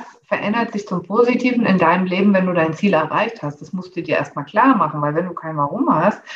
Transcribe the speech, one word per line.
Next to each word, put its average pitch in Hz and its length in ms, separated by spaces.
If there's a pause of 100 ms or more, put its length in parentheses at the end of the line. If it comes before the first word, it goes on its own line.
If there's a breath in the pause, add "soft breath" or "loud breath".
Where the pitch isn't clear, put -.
(240)
verändert 214 480
sich 208 160
zum 175 160
Positiven 240 600
in 190 140
deinem 175 280
Leben, 190 280
wenn 185 120
du 180 60
dein 160 220
Ziel 190 200
erreicht 156 480
hast?“ 147 200
Das - 100
musst 185 240
du 170 60
dir 156 140
erstmal - 280
klar 254 320
machen, 156 240
weil 147 140
wenn 175 120
du 175 80
kein 160 220
Warum 185 380
hast, 175 260 (160 loud breath)